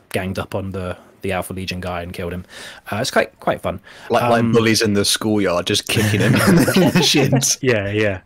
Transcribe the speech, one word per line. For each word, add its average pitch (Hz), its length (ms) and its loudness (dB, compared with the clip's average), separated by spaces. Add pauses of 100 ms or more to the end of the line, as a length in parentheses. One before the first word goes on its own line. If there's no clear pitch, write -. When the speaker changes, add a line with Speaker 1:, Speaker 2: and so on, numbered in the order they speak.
Speaker 1:
ganged 95 300 -4
up - 160 -8
on 95 160 -6
the, 90 260 -8 (260)
the 98 100 -4
Alpha 90 180 -4
Legion 92 300 -8
guy 90 220 -6
and 87 100 -12
killed 87 180 -8
him. 90 140 -8 (440)
Uh, 101 120 -4
it's 135 100 -4
quite, - 300 -2
quite - 180 -2
fun. 90 220 -6 (280)
Speaker 2:
Like, 117 200 2
like 117 100 4
Speaker 1:
Um, 117 140 2
Speaker 2:
bullies 113 280 4
in 107 120 2
the 101 100 2
schoolyard, 98 640 0
just - 220 -2
kicking 104 320 0
him 104 140 4
<laughs> - 120 2
in 190 80 6
the 175 480 4
shins. 135 580 2
Speaker 1:
Yeah, 107 300 0
yeah. 104 340 0